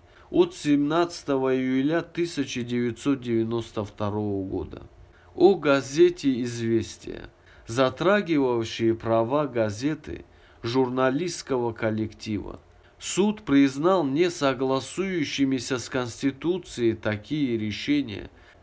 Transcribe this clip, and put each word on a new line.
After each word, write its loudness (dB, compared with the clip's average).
от 2
семнадцатого 0
июля 0
тысяча -4
девятьсот -2
девяносто -2
второго -4
года -8
о 8
газете 2
«Известия», -4
затрагивавшие 2
права 0
газеты, -4
журналистского 0
коллектива. -4
Суд 0
признал 4
несогласующимися 0
с -8
Конституцией -2
такие -2
решения, -2